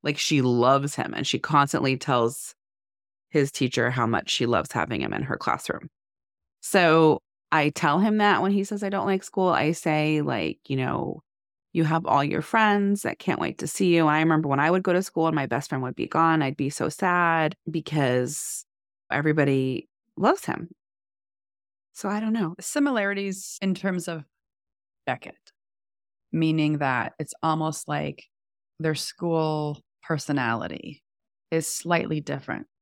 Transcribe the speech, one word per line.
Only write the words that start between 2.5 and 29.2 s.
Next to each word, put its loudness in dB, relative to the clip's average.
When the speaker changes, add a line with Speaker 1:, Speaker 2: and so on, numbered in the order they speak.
Speaker 1:
his 2
teacher 0
how 0
much -2
she -2
loves 0
having -2
him -4
in -4
her -6
classroom. -6
So 4
I 2
tell 0
him 2
that 4
when 0
he 2
says, -8
"I -4
don't -2
like 0
school," 0
I 2
say, 0
like, -4
you -2
know, -4
"You 2
have 0
all 2
your -2
friends 2
that -6
can't -2
wait -4
to -6
see 2
you." 6
And 4
I 2
remember 2
when 0
I 2
would 2
go 0
to 2
school -2
and 0
my -2
best -4
friend -4
would -8
be -4
gone, 4
I'd -2
be -2
so -2
sad 2
because -2
everybody 0
loves 0
him. -8
So -8
I -2
don't -2
know. -2
Speaker 2:
Similarities -2
in 0
terms -4
of -8
Beckett, -8
meaning 2
that 0
it's -8
almost -2
like -6
their -2
school -4